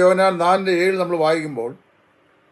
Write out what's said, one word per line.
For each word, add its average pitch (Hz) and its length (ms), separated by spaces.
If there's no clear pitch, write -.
യോഹന്നാൻ 185 320
നാലിൻ്റെ 190 300
ഏഴ് 190 180
നമ്മൾ 175 240
വായിക്കുമ്പോൾ 151 460